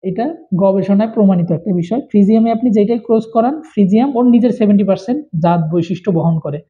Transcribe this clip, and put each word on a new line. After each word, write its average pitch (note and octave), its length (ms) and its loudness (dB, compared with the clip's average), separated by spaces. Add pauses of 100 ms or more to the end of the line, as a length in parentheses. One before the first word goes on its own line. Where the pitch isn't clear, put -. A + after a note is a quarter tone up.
এটা A3+ 340 -6 (200)
গবেষণায় G3 580 0
প্রমাণিত F#3 380 2
একটা E3 220 -4
বিষয়। F3+ 280 -4
ফ্রিজিয়ামে A3 500 2
আপনি A#3 180 -2
যেটাই A3 300 0
ক্রস A3+ 340 -2
করান, C#4+ 280 -2
ফ্রিজিয়াম G#3+ 540 0
ওর A#3+ 100 2
নিজের A#3+ 260 4
সেভেন্টি G3+ 320 2
পার্সেন্ট G3 420 -4 (140)
জাত E3+ 220 2 (100)
বৈশিষ্ট্য F3+ 400 -4
বহন E3 280 0
করে D3 200 -8 (100)